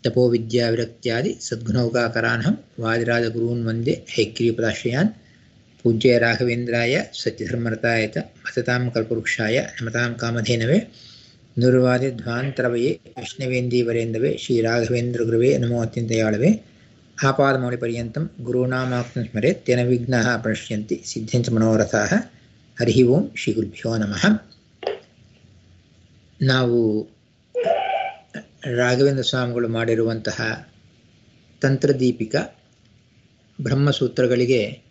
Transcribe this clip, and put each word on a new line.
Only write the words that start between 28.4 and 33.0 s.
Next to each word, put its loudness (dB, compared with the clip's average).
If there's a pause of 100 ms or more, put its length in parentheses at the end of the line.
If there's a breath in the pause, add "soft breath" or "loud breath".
ರಾಘವೇಂದ್ರ 4
ಸ್ವಾಮಿಗಳು -2
ಮಾಡಿರುವಂತಹ -2 (920)
ತಂತ್ರದೀಪಿಕಾ 0 (1040)